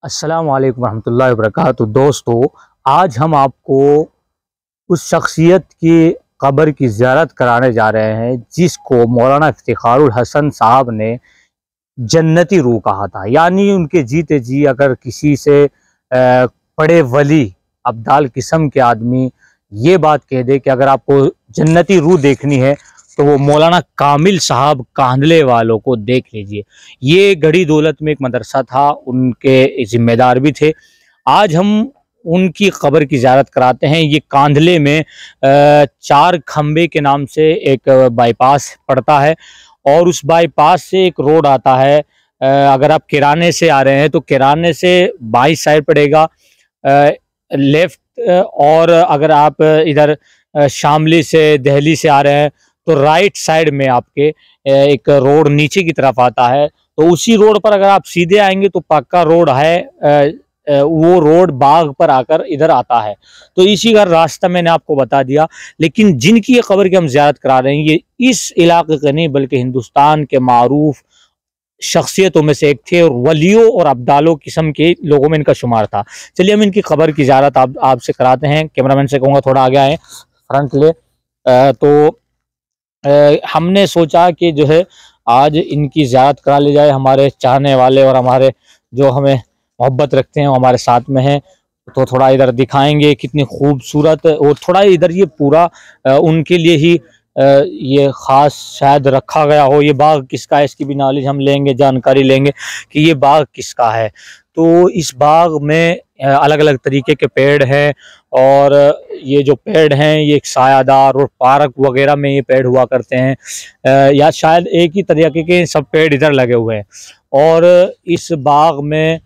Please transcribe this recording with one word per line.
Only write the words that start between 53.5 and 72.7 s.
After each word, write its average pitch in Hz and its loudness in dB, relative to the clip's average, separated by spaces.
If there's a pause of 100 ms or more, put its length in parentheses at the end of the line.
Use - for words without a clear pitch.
में 139 -4
आपके, 139 -2 (320)
अ, - -
एक 139 0
road 143 2
नीचे 147 -2
की 160 -4
तरफ 135 -2
आता 123 0
है। 143 0
तो - -2
उसी 226 0
road 208 2
पर 208 0
अगर 196 0
आप 196 2
सीधे 175 -2
आएंगे 196 0
तो 180 -6
पक्का 151 -2
road 165 2
है, 160 0
अ, - -8
अ, 147 2 (380)
वो 160 2
road 165 2
बाग 143 0
पर 170 2
आकर 139 0
इधर 156 -2
आता 123 0
है। 107 -8 (400)
तो - 0
इसी 208 0
का 208 4
रास्ता 165 0
मैंने 175 -2
आपको 160 -2
बता 135 -2
दिया। 147 -2 (340)
लेकिन 170 0
जिनकी 220 2
ये 240 2
कब्र 196 0
की 175 -2
हम 170 0
ज़ियारत 143 0
करा 131 0
रहे 139 -2
हैं, 156 -4
ये 156 0 (200)
इस - -2
इलाके 170 2
के 139 -2
नहीं 160 -2
बल्कि 135 -4
हिंदुस्तान 139 -2
के 135 -2
मारूफ 127 0 (800)
शख्सियतों - -2
में 147 0
से 147 0
एक 143 -4 (100)